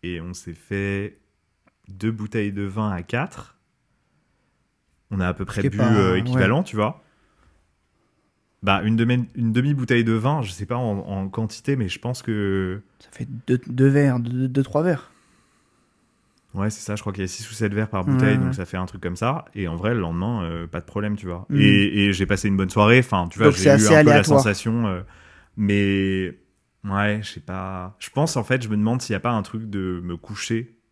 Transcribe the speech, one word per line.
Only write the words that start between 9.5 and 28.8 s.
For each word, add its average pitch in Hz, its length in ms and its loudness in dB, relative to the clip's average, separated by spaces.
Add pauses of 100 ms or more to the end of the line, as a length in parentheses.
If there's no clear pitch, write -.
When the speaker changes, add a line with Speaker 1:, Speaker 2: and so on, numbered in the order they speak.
Speaker 1:
demi-bouteille 127 520 2
de 113 80 2
vin, 127 300 0
je 98 100 -8
sais 98 140 -10
pas 120 100 -6
en, 113 220 -2
en 98 320 -6
quantité, 117 460 -4
mais 110 120 -2
je - 100 -8
pense 123 220 -8
que 98 600 -2 (160)
Speaker 2:
Ça - 120 -20
fait - 160 -12 (200)
deux, 127 200 2
deux 131 220 4
verres, 139 320 4
deux, 127 280 -2
deux, 131 140 0
trois 147 200 0
verres. 170 280 -2 (1400)
Speaker 1:
Ouais, 98 160 -2
c'est 107 120 -8
ça, 107 160 -8
je 104 40 -8
crois 104 120 -6
qu'il 95 100 -6
y - 20 -2
a 90 40 -4
six - 200 -12
ou - 60 -16
sept 107 180 -2
verres 107 160 -2
par 92 180 -4
Speaker 2:
Ouais, 139 60 0
Speaker 1:
bouteille, 127 240 4
donc 92 120 0
Speaker 2:
ouais. 87 40 -4
Speaker 1:
ça 90 140 -6
fait - 100 -8
un 92 100 -2
truc 92 140 -14
comme 87 160 -6
ça. 131 280 -2 (100)
Et 95 140 -4
en 82 80 -6
vrai, 104 180 -2
le 113 60 -2
lendemain, 92 440 -4
euh, 85 220 -6
pas 85 140 -8
de - 40 -16
problème, 104 320 -6
tu 95 100 -10
vois. 90 220 -10
Speaker 2:
Mm. 143 120 -2
Speaker 1:
Et, 101 480 4
et 98 40 2
j'ai 92 140 0
passé 104 220 0
une 98 80 2
bonne 95 140 0
soirée, 110 280 6
enfin, 92 320 0
tu - 80 -16
vois, 110 100 8
Speaker 2:
Donc - 80 6
Speaker 1:
j'ai 90 60 -2
Speaker 2:
c'est 147 60 6
Speaker 1:
eu 139 40 10
Speaker 2:
assez - 140 6
Speaker 1:
un - 40 6
peu 156 200 8
Speaker 2:
aléatoire. 143 280 6
Speaker 1:
la 135 40 4
sensation, 113 460 0
euh, 90 120 -4 (560)
mais, 98 840 0 (460)
ouais, 104 380 -2
je 104 80 -12
sais - 100 -16
pas. 92 600 -10
Je - 100 -14
pense, 139 260 -2
en 120 60 -2
fait, 123 200 -2
je 113 60 -8
me 107 80 -2
demande 113 240 0